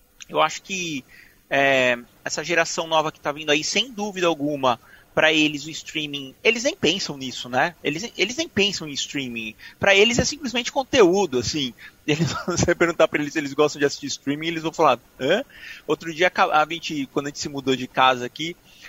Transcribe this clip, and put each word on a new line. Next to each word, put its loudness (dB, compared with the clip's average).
eu 0
acho 0
que, -6
é, 4
essa -6
geração 0
nova 0
que -20
tá -4
vindo -4
aí, 2
sem -2
dúvida -4
alguma, 0
pra 4
eles 2
o -10
streaming, -10
eles 2
nem 0
pensam -2
nisso, -10
né? 0
Eles, -6
eles -2
nem -6
pensam -2
em -12
streaming. -8
Pra 4
eles 6
é 2
simplesmente -4
conteúdo, 4
assim. -2
<laughs> -20
Eles, 0
você 0
perguntar 2
pra -4
eles -4
se -4
eles -4
gostam 2
de 4
assistir -4
streaming, -6
eles -4
vão -4
falar, 4
"Hã?" 0
Outro -4
dia, 2
a, 4
a 2
gente, -6
quando -4
a -6
gente -12
se -8
mudou -2
de -8
casa 2
aqui, -8